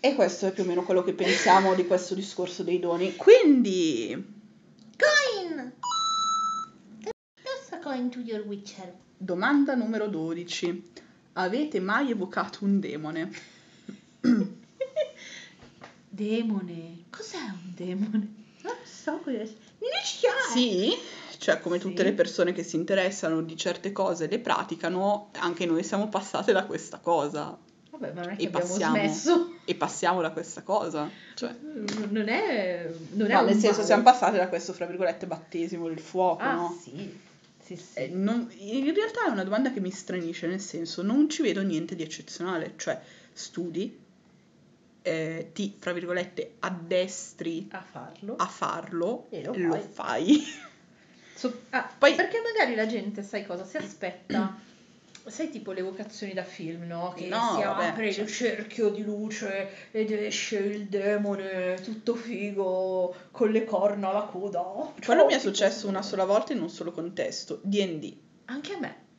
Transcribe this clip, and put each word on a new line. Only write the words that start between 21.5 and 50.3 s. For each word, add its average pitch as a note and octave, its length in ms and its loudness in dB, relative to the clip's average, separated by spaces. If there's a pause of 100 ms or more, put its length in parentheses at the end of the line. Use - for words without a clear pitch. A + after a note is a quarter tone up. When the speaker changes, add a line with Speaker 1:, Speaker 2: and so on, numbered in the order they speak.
Speaker 1:
come F3 180 -2
Speaker 2:
Sì. G3 100 -4
Speaker 1:
tutte - 140 0
le - 120 4
persone F3 380 2
che E3+ 100 -4
si - 140 -6
interessano F3+ 640 0
di D#3+ 140 -8
certe F#3 360 -4
cose F3+ 320 0
e D#3 40 -4
le - 100 0
praticano, F#3 920 -2 (100)
anche F3 280 -2
noi E3 180 2
siamo G#3 240 0
passate G3 440 0
da F#3+ 120 4
questa - 340 -8
cosa. D3 580 0 (340)
Speaker 2:
Vabbè, - 220 -10
ma - 100 -10
non F3 80 -6
è G3+ 40 -8
Speaker 1:
E - 20 -10
Speaker 2:
che E3 100 -2
abbiamo F3 200 -2
Speaker 1:
passiamo, F3+ 320 0
Speaker 2:
smesso. D4 560 2 (100)
Speaker 1:
e F3+ 100 -2
passiamo F3 460 0
da D#3+ 120 0
questa - 300 -10
cosa, E3 460 -2 (280)
cioè. - 160 -8
Speaker 2:
N-, G#3+ 580 -8
non G#3+ 180 0
è, G3+ 600 -2 (220)
non G#3 180 0
è - 40 4
Speaker 1:
No, C4 60 8
Speaker 2:
un A#3 60 6
Speaker 1:
nel - 100 6
senso, G#3+ 200 6
Speaker 2:
male. G#3 100 0
Speaker 1:
siamo G#3 160 6
passate A3+ 340 8
da F3+ 120 4
questo, F3 240 -4
fra F3+ 140 -6
virgolette, F3+ 400 -2
"battesimo E3 640 -6
del D#3+ 120 -6
fuoco", F#3 420 0
Speaker 2:
Ah, B3+ 120 0
Speaker 1:
no? F3 280 -4
Speaker 2:
sì. E3+ 360 -12 (440)
Sì, F3 140 -14
sì. - 220 -14
Speaker 1:
Eh, C3 100 -4
non, G#3+ 500 0
in C4 340 -2
realtà A4 340 0
è D4 40 4
una G3 140 0
domanda A3+ 280 2
che G3+ 80 -2
mi F3+ 120 -2
stranisce, E3+ 560 -6
nel F#3+ 120 -2
senso, E3 420 -6
non C#4 280 4
ci - 120 -4
vedo G3 200 2
niente E3+ 320 -2
di E3 80 -6
eccezionale, E3 720 -6
cioè, - 240 -4 (320)
studi, F3 640 -8 (1040)
eh, E3 500 -4
ti, G3 260 -4
fra F#3 140 -4
virgolette, F3 680 -4
"addestri" F3+ 1120 -4
Speaker 2:
A F#3 100 -12
farlo. E3+ 540 -12
Speaker 1:
a F#3 100 0
farlo, E3+ 840 -4
Speaker 2:
E - 140 -10
lo A#3+ 120 -6
Speaker 1:
lo E3+ 160 2
Speaker 2:
fai. - 180 -2
Speaker 1:
fai. F3 540 4 (920)